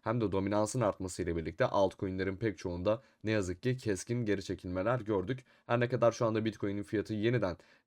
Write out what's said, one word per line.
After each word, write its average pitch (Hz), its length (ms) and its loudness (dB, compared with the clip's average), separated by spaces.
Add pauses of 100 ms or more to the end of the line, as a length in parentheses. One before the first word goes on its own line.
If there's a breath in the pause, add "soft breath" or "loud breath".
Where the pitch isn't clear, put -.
hem 117 180 0
de 101 120 2
dominansın 104 480 0
artması 95 420 0
ile 85 140 0
birlikte 85 280 -2
altcoin'lerin 95 720 0
pek 107 220 -2
çoğunda 92 440 0 (220 soft breath)
ne 107 60 -2
yazık 92 320 0
ki 127 140 0
keskin 120 480 -2
geri 98 180 0
çekilmeler 95 580 -2
gördük. 104 440 -2 (220 soft breath)
Her 120 140 0
ne 120 80 2
kadar 117 240 4
şu 120 140 0
anda 110 180 2
Bitcoin'in 101 380 -2
fiyatı 107 320 -2
yeniden, 104 420 2 (300 soft breath)